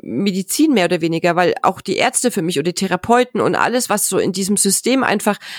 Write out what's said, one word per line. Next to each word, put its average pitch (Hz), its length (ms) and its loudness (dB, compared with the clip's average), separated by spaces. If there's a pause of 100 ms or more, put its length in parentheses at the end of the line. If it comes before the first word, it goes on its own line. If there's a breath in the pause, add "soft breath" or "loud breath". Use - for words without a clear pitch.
Medizin 196 720 0
mehr 190 120 4
oder 175 140 0
weniger, 165 360 0
weil 175 260 2
auch - 180 0
die - 180 -6
Ärzte - 340 0
für 202 100 -2
mich 165 160 -2
oder 160 140 -2
die - 20 -2
Therapeuten 226 680 0
und 131 140 2
alles, 233 340 0
was 202 220 -2
so 190 80 0
in - 140 0
diesem 196 260 -2
System 233 460 0
einfach 208 340 0 (220 loud breath)